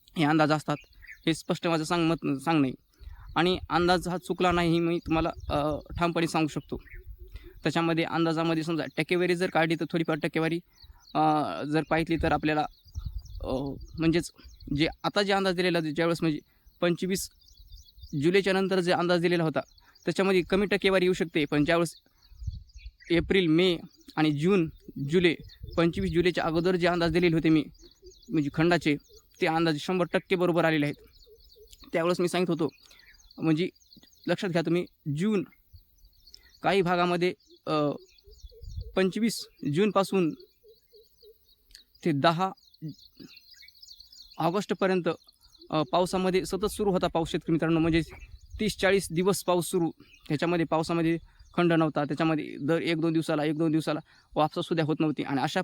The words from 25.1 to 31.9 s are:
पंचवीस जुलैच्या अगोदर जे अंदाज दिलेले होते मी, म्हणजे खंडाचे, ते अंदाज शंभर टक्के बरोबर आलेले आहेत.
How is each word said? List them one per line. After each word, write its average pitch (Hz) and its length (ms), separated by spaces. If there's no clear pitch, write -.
पंचवीस 170 340
जुलैच्या 170 320
अगोदर 170 320
जे 175 120
अंदाज 170 240
दिलेले 175 240
होते 165 140
मी, 156 140
म्हणजे 147 240
खंडाचे, 165 420
ते 180 60
अंदाज 160 320
शंभर 185 340
टक्के 190 220
बरोबर 170 300
आलेले 160 200
आहेत. 147 100